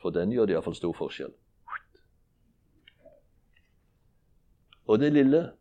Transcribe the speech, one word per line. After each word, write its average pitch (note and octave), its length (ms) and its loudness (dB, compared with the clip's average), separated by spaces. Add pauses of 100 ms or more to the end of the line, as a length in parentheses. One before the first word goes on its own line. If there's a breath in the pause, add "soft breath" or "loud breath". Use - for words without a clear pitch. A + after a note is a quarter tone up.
"For E2+ 120 -6
den F2 200 -2
gjør A#2 120 2
det F#2+ 80 0
i D#2+ 60 0
hvert E2 100 -6
fall D#2+ 80 -8
stor E2+ 160 -4
forskjell." - 400 -10 (3500)
Og A2 160 4
det D3 120 2
lille C#3+ 340 4 (140)